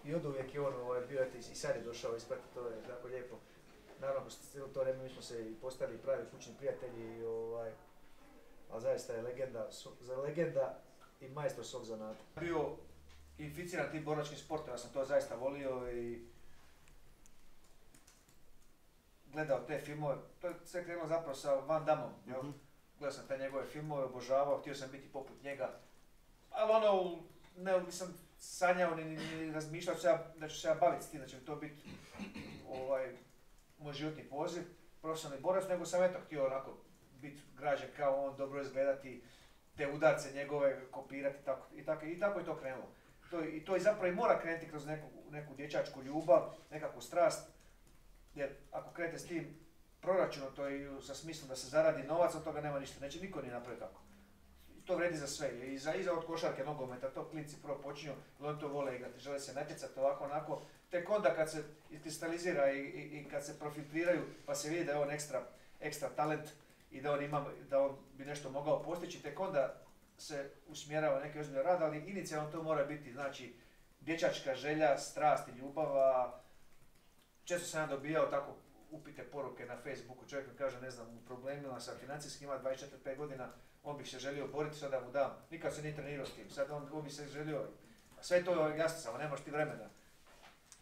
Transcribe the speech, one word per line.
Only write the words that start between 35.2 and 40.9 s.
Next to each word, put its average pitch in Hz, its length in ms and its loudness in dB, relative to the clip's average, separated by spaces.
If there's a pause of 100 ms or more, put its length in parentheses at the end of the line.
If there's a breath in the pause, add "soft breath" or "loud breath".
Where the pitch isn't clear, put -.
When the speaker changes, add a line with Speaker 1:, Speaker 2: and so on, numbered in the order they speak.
Speaker 1:
borac, 185 260 4
nego 170 160 0
sam, 180 180 4
eto, 180 220 4
htio 143 200 0
onako 131 320 0 (440)
biti 147 200 -12 (160)
građen 139 400 2
kao 139 280 4
on, 131 120 -4
dobro 139 240 -2
izgledati, 135 600 0 (540 loud breath)
te 143 140 0
udarce 147 420 6
njegove 139 480 2 (100)